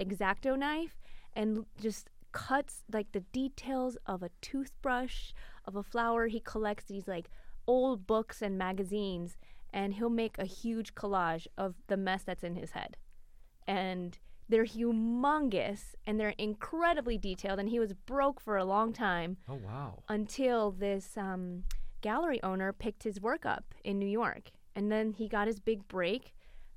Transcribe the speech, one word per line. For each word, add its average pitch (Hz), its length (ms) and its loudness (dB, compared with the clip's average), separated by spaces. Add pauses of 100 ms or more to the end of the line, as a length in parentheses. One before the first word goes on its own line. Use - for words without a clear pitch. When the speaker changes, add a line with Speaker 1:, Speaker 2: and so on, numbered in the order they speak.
Speaker 1:
X-Acto 202 580 2
knife 302 400 -2 (360)
and 220 320 0 (140)
just 214 280 -4 (240)
cuts, - 580 -2
like, 214 220 -2
the 202 80 -2
details 254 840 -2
of 185 160 -4
a 175 80 -4 (100)
toothbrush, 262 920 -2 (340)
of 190 100 -6
a 202 60 -2
flower. 233 460 2
He 220 120 -2
collects 214 460 -2
these, 196 200 -8
like, 175 220 -4 (380)
old 254 400 6
books 220 340 2
and 196 160 0
magazines, 190 800 0 (380)
and 196 200 0
he'll 233 160 2
make 226 280 2
a 196 60 0
huge 226 500 -4
collage 175 520 0 (120)
of 190 160 0 (140)
the 196 80 2
mess 190 280 0
that's 185 200 -6
in 175 120 -2
his - 160 -8
head. - 240 -6 (680)
And 185 520 -2 (300)
they're 226 160 8
humongous, 233 1300 2 (120)
and 214 140 2
they're 208 180 2
incredibly 269 800 2
detailed, 190 400 0
and 202 100 0
he 233 100 2
was 214 140 4
broke 277 480 2
for 214 160 0
a 190 80 4
long 214 280 4
time 180 440 0 (120)
Speaker 2:
Oh, 135 60 -6
wow. 120 540 -6
Speaker 1:
until 214 640 2
this, 196 440 -2
um, 185 480 -2 (360)
gallery 269 420 2
owner 190 300 2
picked - 320 -4
his 202 160 -4
work 240 260 0
up - 280 -2 (100)
in 202 140 0
New 202 100 2
York. 214 420 -2 (240)
And 208 160 0
then 220 220 2
he 214 160 -4
got 208 180 2
his 214 140 0
big 208 280 0
break, 185 460 0 (420)